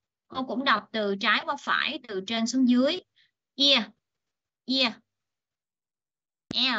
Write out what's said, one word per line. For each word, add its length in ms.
Cô 180
cũng 180
đọc 280
từ 280
trái 260
qua 140
phải, 380
từ 180
trên 200
xuống 220
dưới. 320
Ear, 280
ear. 260
E. 240